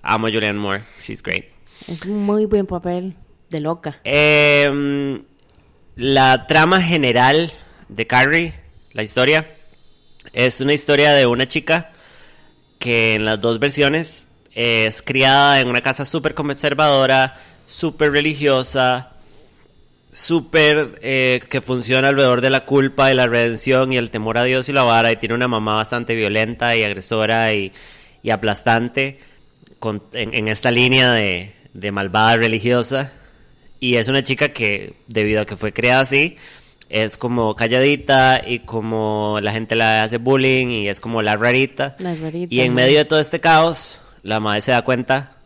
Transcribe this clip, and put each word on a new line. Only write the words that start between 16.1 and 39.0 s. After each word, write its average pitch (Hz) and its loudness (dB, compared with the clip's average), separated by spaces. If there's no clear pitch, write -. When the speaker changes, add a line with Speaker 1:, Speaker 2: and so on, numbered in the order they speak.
Speaker 1:
conservadora, 139 0
súper 151 -2
religiosa, 139 0
súper, 151 0
eh, 127 0
que 135 -4
funciona 131 0
alrededor 135 2
de 131 0
la 131 0
culpa 135 2
y - 2
la 127 2
redención 120 0
y 127 0
el 117 -2
temor 113 -4
a 120 2
Dios 127 -2
y 143 -6
la 135 2
vara, 117 4
y 113 0
tiene 113 -4
una 127 -2
mamá 107 -2
bastante 117 -4
violenta 110 -2
y 113 0
agresora 110 -2
y, 98 -4
y 113 -4
aplastante 117 -2
con, 104 -6
en, 113 -6
en 107 -2
esta 110 0
línea 127 4
de, 98 -2
de 98 -8
malvada 107 0
religiosa. 120 -2
Y 123 -2
es 117 0
una 135 0
chica 131 -2
que, 104 -6
debido 107 0
a 101 -4
que 101 -12
fue 107 -6
criada 123 2
así, 139 -2
es 110 -4
como 117 -2
calladita 131 2
y 120 -6
como 107 -4